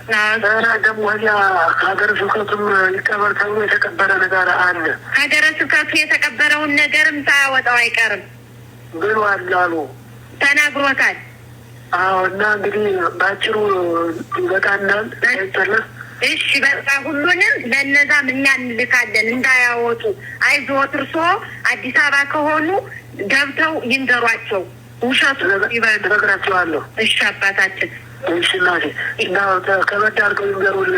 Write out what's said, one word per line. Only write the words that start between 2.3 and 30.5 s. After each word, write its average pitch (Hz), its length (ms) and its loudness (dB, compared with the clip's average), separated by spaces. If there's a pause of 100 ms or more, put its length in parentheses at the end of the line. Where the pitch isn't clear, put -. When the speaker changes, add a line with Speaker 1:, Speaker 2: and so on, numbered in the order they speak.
Speaker 2:
ይቀበር 202 420 0
ተብሎ 208 260 -2
የተቀበረ 196 500 0 (100)
ነገር 190 360 0
አለ። 180 280 0 (280)
Speaker 1:
ሀገረ 302 400 2
ስብከቱ 302 440 0
የተቀበረውን 302 800 0
ነገርም 294 480 2
ሳያወጣው 269 540 2
አይቀርም 226 460 0 (720)
Speaker 2:
ብሏል 214 320 0 (300)
አሉ። 175 200 2 (640)
Speaker 1:
ተናግሮታል። 285 800 2 (760)
Speaker 2:
አዎ፣ 185 300 0
እና 196 180 -4 (100)
እንግዲህ 202 320 -2 (280)
በአጭሩ - 440 -2 (760)
ይበቃናል። 208 720 0 (200)
አይጠለፍ። 196 580 -2 (380)
Speaker 1:
እሺ፣ 294 240 -2 (140)
በቃ 277 280 0 (120)
ሁሉንም 349 540 2 (120)
ለእነዛም 277 640 2
እኛ 269 160 -2 (120)
እንልካለን 233 720 -2
እንዳያወጡ። 247 720 0 (400)
አይዞት፣ 277 520 0
እርስዎ 320 320 -2 (400)
አዲስ 247 320 -2
አበባ 277 300 4
ከሆኑ 311 400 0 (580)
ገብተው 285 480 0 (120)
ይንገሯቸው፣ 240 760 0 (400)
ውሸቱ 277 380 2 (300)
ይበሉ። 226 320 0
Speaker 2:
እነግራቸዋለሁ። 190 800 0 (160)
Speaker 1:
እሺ 220 260 0
አባታችን። 196 680 0 (400)
Speaker 2:
እሺ 339 240 0
እናቴ፣ - 300 2 (340)
እና 190 180 -2 (480)
ከበድ 208 340 0
አድርገው 202 300 0
ይንገሩን፣ 190 500 0